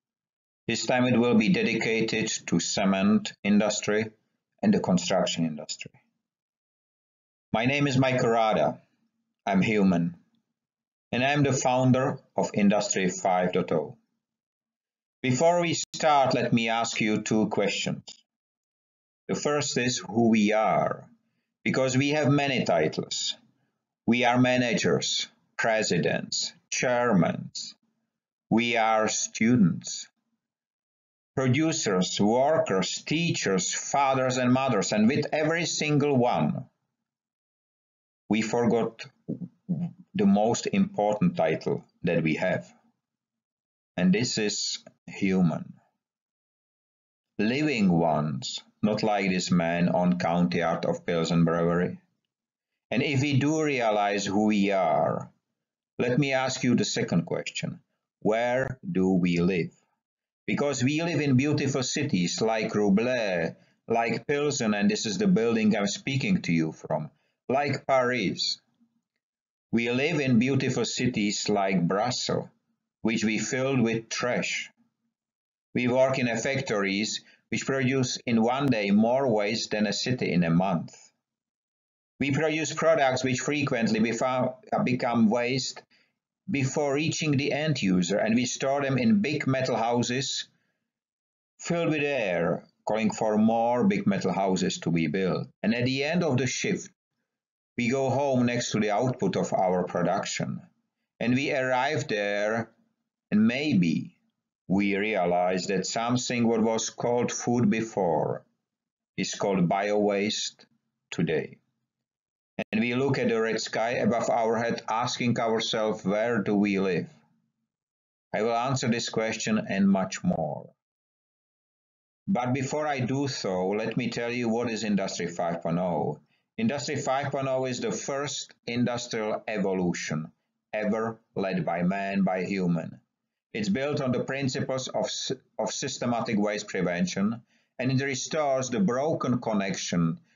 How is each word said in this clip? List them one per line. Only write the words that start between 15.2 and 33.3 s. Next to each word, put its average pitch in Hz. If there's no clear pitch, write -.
Before 165
we 170
start, 143
let 117
me 117
ask 113
you 107
two 107
questions. -
The 180
first 147
is 123
who 113
we 107
are, 95
because 131
we 143
have 147
many 139
titles. -
We 120
are 120
managers, 123
presidents, -
chairmans. -
We 117
are 110
students, -
producers, 131
workers, 110
teachers, 127